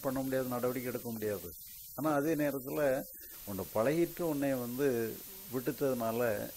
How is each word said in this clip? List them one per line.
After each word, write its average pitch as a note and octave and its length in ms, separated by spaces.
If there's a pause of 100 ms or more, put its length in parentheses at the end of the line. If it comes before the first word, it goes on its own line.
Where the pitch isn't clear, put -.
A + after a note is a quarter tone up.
பண்ண C3+ 200
முடியாது, C3 260
நடவடிக்கை B2 440
எடுக்க A#2 180
முடியாது. G#2 440 (420)
ஆனா D3+ 180
அதே D3 220
நேரத்துல C#3+ 680 (420)
உன்னை F#2+ 280
பழகிட்டு D#3+ 480
உன்னை C#3+ 320
வந்து A#2+ 640 (380)
விட்டுட்டதுனால A#2+ 1040